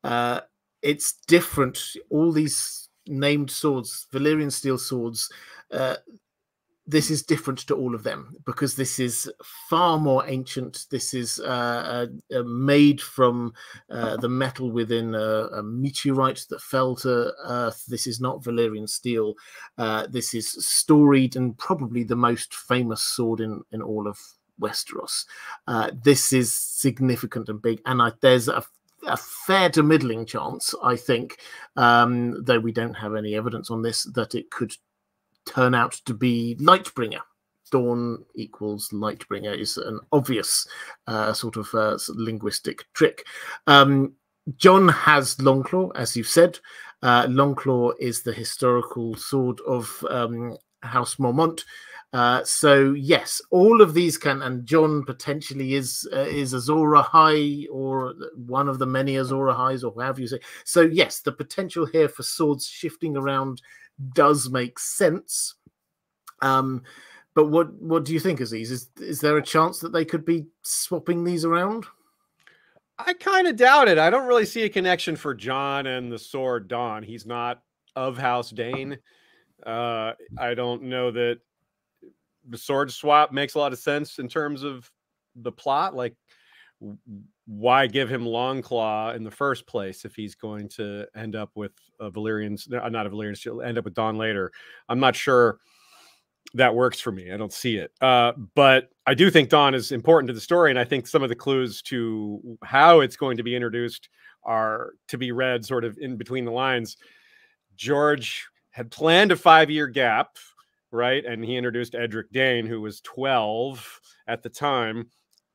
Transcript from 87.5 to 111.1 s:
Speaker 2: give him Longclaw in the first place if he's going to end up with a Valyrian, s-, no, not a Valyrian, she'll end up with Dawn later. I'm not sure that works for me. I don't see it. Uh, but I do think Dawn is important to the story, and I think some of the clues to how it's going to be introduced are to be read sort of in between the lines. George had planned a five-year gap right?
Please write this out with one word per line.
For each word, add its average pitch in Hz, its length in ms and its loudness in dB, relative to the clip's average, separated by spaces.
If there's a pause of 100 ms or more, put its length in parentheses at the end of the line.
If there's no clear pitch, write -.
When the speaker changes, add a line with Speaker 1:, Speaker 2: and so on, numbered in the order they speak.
Speaker 2:
give 123 240 -2
him 123 140 -6
Longclaw 117 920 -4
in 113 80 -12
the 107 60 -14
first 139 360 -4
place 98 380 -8
if 104 100 -18
he's 104 200 -12
going 104 360 -12
to 104 360 -12 (100)
end 110 200 -12
up 104 180 -10
with 104 180 -10 (280)
a 107 100 -12
Valyrian, 107 440 -6
s-, - 140 -12
no, 120 200 -6
not 113 180 -6
a 98 40 -10
Valyrian, 104 260 -10
she'll 117 260 -12
end 120 160 -6
up - 60 -4
with 92 100 -14
Dawn 110 220 -4
later. 104 340 -4 (380)
I'm 120 120 -2
not 131 140 4
sure 123 440 2 (960)
that 123 200 4
works 123 260 0
for 113 120 -6
me. 92 200 -12
I 101 40 -10
don't 104 160 -8
see 113 240 -4
it. 87 240 -8
Uh, 123 320 6 (220)
but 131 360 6 (160)
I 131 80 4
do 180 160 6
think 151 180 6
Dawn 143 260 6
is 123 180 -4
important 135 360 4
to 127 60 -8
the 110 60 -12
story, 170 300 4
and 127 80 2
I 123 60 2
think 131 220 -4
some 147 160 0
of 131 60 -2
the 120 80 -4
clues 127 460 -2
to 110 840 -8
how 156 360 8
it's 131 160 0
going 131 200 -2
to 120 80 -4
be 120 100 -4
introduced 120 540 -6 (360)
are 110 500 -2 (140)
to - 80 -8
be 123 140 -6
read 123 340 -2
sort 120 200 -2
of 110 140 -6
in 131 180 -10
between 120 280 -6
the 117 60 -6
lines. 123 460 -2 (800)
George 143 720 -2 (220)
had 123 200 -14
planned 175 420 4
a 160 40 2
five-year 151 500 6
gap 123 500 0 (560)
right? 123 320 -2